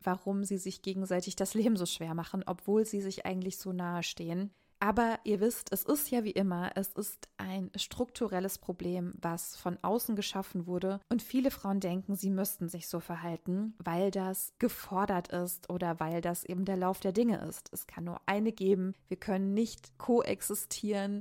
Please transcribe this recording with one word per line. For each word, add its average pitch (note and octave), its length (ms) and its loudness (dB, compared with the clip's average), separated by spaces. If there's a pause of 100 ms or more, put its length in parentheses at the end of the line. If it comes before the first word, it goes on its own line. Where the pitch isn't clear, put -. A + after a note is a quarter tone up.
warum G3 400 0
sie G3 160 0
sich F#3+ 240 -8
gegenseitig F#3 540 0
das - 180 0
Leben A3 220 6
so F3 100 0
schwer E3 280 -4
machen, E3 300 -4
obwohl G3+ 400 2
sie G#3 160 -2
sich F#3+ 240 -4
eigentlich F#3 320 -4
so F#3+ 160 -6
nahe F3 300 -2
stehen. F3 480 -4 (320)
Aber A3 420 4
ihr G3+ 160 2
wisst, - 340 2
es G3 80 0
ist - 280 2
ja A#3+ 140 4
wie G#3+ 60 -2
immer, F3+ 440 2
es G3 200 -2
ist - 420 -6
ein F#3+ 400 -4
strukturelles G3 800 -2
Problem, F3+ 640 -2
was E3+ 340 -2
von F3 280 -2
außen A3 340 2
geschaffen F#3+ 500 -2
wurde. F#3+ 340 0 (100)
Und A#3 100 2
viele C4 300 2
Frauen G3 300 0
denken, F#3+ 340 -2
sie G3 160 0
müssten F#3 400 0
sich E3+ 180 -10
so F3 100 -2
verhalten, F3 800 -4
weil F3+ 340 2
das F#3+ 480 -2
gefordert G3 680 0
ist F3 400 -4
oder F3 320 0
weil E3 220 0
das F3 220 -2
eben F3+ 200 -2
der F#3+ 140 2
Lauf F#3 200 2
der F#3+ 140 0
Dinge A3+ 340 4
ist. - 280 -10
Es - 120 -8
kann - 180 -10
nur F3 200 -6
eine G#3+ 280 2
geben. F#3+ 420 4 (140)
Wir F#3 100 -4
können G3 340 0
nicht - 460 -2
koexistieren G3+ 1200 0